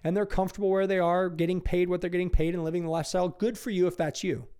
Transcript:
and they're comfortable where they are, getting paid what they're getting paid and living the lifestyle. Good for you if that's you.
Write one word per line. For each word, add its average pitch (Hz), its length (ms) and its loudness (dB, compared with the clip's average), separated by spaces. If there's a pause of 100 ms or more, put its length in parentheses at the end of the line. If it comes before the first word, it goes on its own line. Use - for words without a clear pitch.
and 170 120 2
they're 208 100 0
comfortable 190 440 0
where 190 160 4
they 190 140 2
are, 175 280 2
getting 170 320 -2
paid 180 280 2
what 180 140 -2
they're 180 60 -2
getting 180 220 -2
paid 170 240 2
and 175 80 -2
living 165 220 -2
the 165 60 -4
lifestyle. 175 400 0
Good 220 280 -2
for - 120 -6
you 180 180 2
if - 80 -2
that's 156 260 -4
you. 127 240 -4 (140)